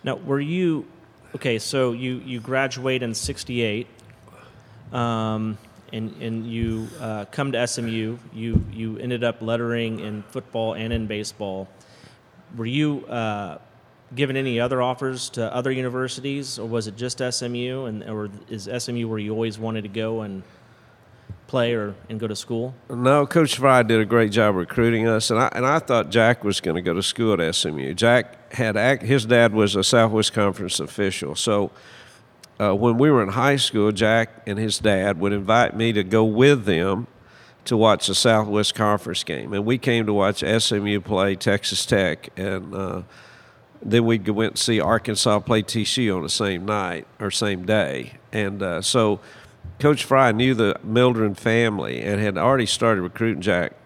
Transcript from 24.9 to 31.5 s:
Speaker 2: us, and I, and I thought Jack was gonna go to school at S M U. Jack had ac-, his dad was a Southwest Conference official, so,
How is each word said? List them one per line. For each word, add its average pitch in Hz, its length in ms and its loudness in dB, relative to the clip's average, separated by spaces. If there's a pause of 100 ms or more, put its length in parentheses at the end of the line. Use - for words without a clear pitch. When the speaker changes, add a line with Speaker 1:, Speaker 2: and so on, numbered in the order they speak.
Speaker 2:
us, 110 240 2
and 113 80 2
I, 127 140 2
and 120 120 -2
I 143 140 2
thought 113 320 0
Jack 117 320 4
was 101 180 0
gonna 85 220 -2
go 90 120 0
to 98 80 -2
school 113 320 0
at 85 60 0
S 82 240 0
M 76 140 -4
U. 67 160 -6
Jack 117 600 2
had 110 220 0
ac-, 117 300 2
his 120 200 2
dad 117 260 6
was 104 240 4
a 95 80 2
Southwest 110 480 4
Conference 98 480 -2
official, 80 560 -4
so, 101 340 0 (880)